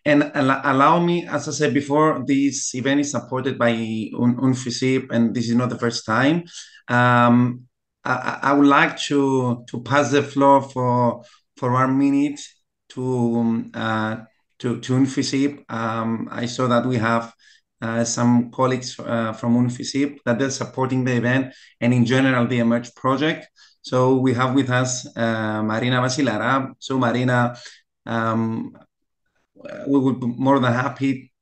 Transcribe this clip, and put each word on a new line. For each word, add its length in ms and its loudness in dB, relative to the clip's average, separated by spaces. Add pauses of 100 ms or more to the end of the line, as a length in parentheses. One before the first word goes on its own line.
And 280 2
al-, 320 0
allow 360 4
me, 260 0
as 220 -6
I 20 -6
said 240 -2
before, 500 0
this 500 -2
event 260 0
is 100 -4
supported 480 -4
by 120 2
Un-, 680 -2
unfisip, 720 -2
and 240 2
this 140 -2
is 80 0
not 140 0
the 80 -8
first 280 -4
time. 380 2 (420)
Um, 800 4 (380)
I, 380 -4
I, 80 0
I 20 4
would 160 6
like 280 4 (120)
to, 600 0
to 140 -10
pass 300 0
the 100 4
floor 400 4
for, 640 0 (320)
for 160 -2
one 260 2
minute 420 0 (500)
to, 120 -8 (340)
um, 380 -2
uh, 440 -4 (420)
to, 200 -4
to 120 -6
unfisip. 760 0
Um, 600 -4
I 160 -6
saw 220 -2
that 180 2
we 100 0
have, 380 -2 (480)
uh, 220 -2
some 480 2
colleagues, 480 -2
uh, 320 -4
from 240 0
unfisip 680 -2
that 140 0
they're 120 -2
supporting 520 -4
the 140 0
event 380 0 (260)
and 120 2
in 120 4
general 420 2
the 140 0
emerge 340 0
project. 540 -2 (340)
So 340 2
we 180 2
have 200 0
with 140 2
us, 380 -2 (100)
uh, 460 -2
Marina 400 0
Vasilara. 760 -2
So 200 -4
Marina, 580 0 (480)
um, 720 -4 (1080)
we 120 2
would 220 0
be 60 -6
more 320 0
than 160 2
happy 680 -4